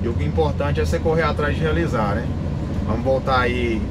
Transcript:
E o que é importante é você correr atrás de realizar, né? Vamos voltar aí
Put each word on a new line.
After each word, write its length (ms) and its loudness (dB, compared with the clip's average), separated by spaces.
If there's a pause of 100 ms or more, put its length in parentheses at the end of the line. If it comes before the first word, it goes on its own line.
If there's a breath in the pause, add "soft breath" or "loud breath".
E 40 -2
o 60 -2
que 100 0
é 40 0
importante 540 0
é 40 2
você 140 0
correr 240 2
atrás 320 0
de 60 -2
realizar, 540 0
né? 120 -2 (580)
Vamos 180 -2
voltar 360 2
aí 500 0